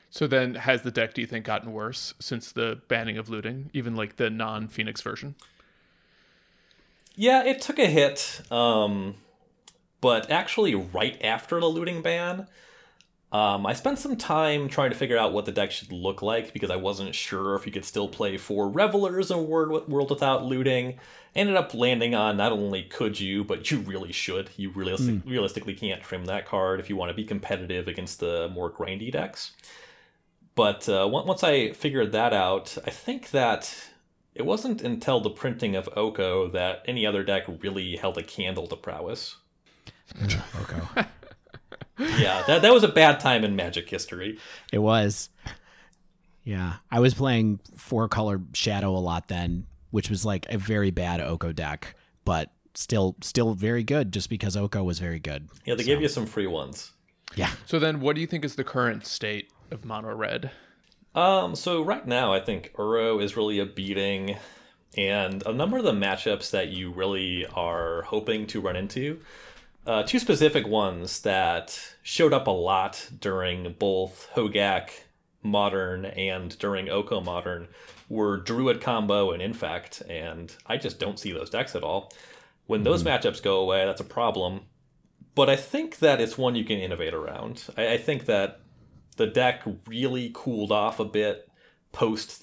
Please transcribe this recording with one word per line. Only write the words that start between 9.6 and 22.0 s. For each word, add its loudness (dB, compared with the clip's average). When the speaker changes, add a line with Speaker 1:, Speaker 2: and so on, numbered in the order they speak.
Speaker 2:
but 4
actually 2
right -2
after 0
the 2
Looting -2
ban, -2
um, 2
I 0
spent -2
some -4
time 0
trying 0
to -4
figure 2
out 2
what 0
the -4
deck 0
should -10
look -4
like -2
because -2
I 0
wasn't -4
sure -2
if -4
you -8
could -8
still -2
play -2
four -2
Revelers 2
in 0
World, 0
World 2
Without 2
Looting. 0
Ended 4
up 0
landing 4